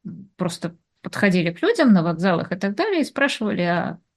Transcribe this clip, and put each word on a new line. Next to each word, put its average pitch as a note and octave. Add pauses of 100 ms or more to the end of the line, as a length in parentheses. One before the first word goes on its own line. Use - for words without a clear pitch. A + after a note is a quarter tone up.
(380)
просто F3 (280)
подходили F3+
к E3+
людям E4
на F3
вокзалах E3+
и F3+
так G3+
далее F#4
и C4
спрашивали, G#3+
а F3 (180)